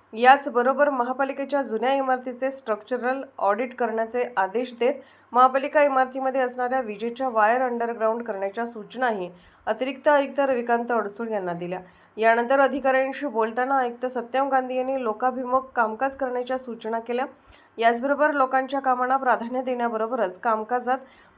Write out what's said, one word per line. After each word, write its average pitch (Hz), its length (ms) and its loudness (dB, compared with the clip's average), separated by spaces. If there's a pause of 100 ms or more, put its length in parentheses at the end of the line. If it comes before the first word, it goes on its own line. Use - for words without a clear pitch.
(180)
याचबरोबर 262 720 4
महापालिकेच्या 269 720 -2
जुन्या 226 320 0
इमारतीचे 262 560 -2
स्ट्रक्चरल 247 720 -4 (160)
ऑडिट 220 360 0
करण्याचे 233 600 -2
आदेश 202 440 -2
देत 240 140 2 (380)
महापालिका 269 500 4
इमारतीमध्ये 262 580 2
असणाऱ्या 254 400 -2
विजेच्या 233 480 -6
वायर 226 340 4
अंडरग्राऊंड 233 600 -2
करण्याच्या 202 440 -4
सूचनाही 220 640 -4 (360)
अतिरिक्त 262 420 -2
आयुक्त 285 320 2
रविकांत 240 500 0
अडसूळ 226 380 -4
यांना 190 240 -4
दिल्या. 175 260 -6 (380)
यानंतर 233 440 4
अधिकाऱ्यांशी 269 680 2
बोलताना 233 480 0
आयुक्त 247 320 -2
सत्यम 254 420 -2
गांधी 254 280 0
यांनी 262 260 -2
लोकाभिमुख 247 580 0
कामकाज 254 560 -2
करण्याच्या 254 420 -4
सूचना 226 400 -8
केल्या. 240 280 -4 (520)
याचबरोबर 254 520 2
लोकांच्या 262 500 0
कामांना 254 360 0
प्राधान्य 254 460 -2
देण्याबरोबरच 226 760 -2
कामकाजात 233 600 -2 (400)